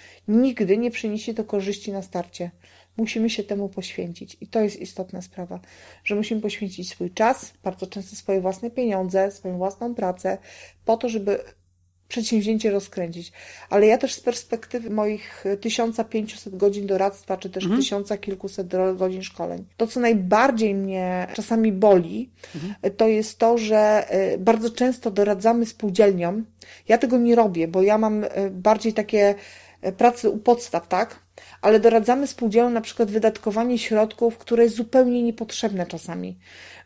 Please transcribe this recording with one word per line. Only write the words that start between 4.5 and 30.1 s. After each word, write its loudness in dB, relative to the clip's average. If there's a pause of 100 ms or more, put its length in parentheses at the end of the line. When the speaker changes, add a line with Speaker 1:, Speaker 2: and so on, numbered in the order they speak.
Speaker 1:
jest -2
istotna -12
sprawa, -14 (440)
że -4
musimy -4
poświęcić -8
swój -10
czas, -2 (100)
bardzo -8
często -16
swoje -2
własne -6
pieniądze, -2
swoją -10
własną -6
pracę, -4 (480)
po 2
to, -4
żeby -2 (680)
przedsięwzięcie -2
rozkręcić. -6 (380)
Ale 6
ja 6
też -2
z -12
perspektywy -6
moich -4 (180)
tysiąca -2
pięciuset -8
godzin 0
doradztwa, -2
czy -12
też -6
Speaker 2:
Mhm. 0
Speaker 1:
tysiąca -4
kilkuset -10
dro-, 0
godzin -4
szkoleń. -10 (120)
To, -2
co -6
najbardziej 2
mnie -4
czasami 0
boli, 4 (260)
Speaker 2:
Mhm. -10 (220)
Speaker 1:
to 4
jest 0
to, 4
że, 4 (280)
y, -2
bardzo 2
często -2
doradzamy 2
spółdzielniom. 0 (420)
Ja 6
tego 2
nie 4
robię, 2
bo 0
ja 4
mam, 0
y, -4 (220)
bardziej 0
takie, 2 (520)
y, -2
pracy 2